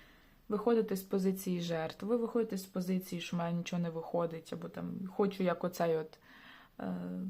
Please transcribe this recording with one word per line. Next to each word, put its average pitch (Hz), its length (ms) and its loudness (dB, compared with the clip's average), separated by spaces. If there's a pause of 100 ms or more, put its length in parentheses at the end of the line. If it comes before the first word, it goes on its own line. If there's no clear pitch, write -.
(480)
Виходите 208 480 4
з 190 60 -4
позиції 190 580 2
жертв, 165 460 -2
ви 226 100 4
виходите 226 400 0
з 185 80 -6
позиції, 185 560 -2
що - 160 -4
в - 20 0
мене 170 200 0
нічого 175 240 -2
не 170 80 0
виходить, 165 640 -2
або 170 160 -6
там 175 480 -6
хочу, 196 260 2
як 175 220 2
оцей 170 320 2
от, 156 220 -4 (600)
е, 185 140 -2 (360)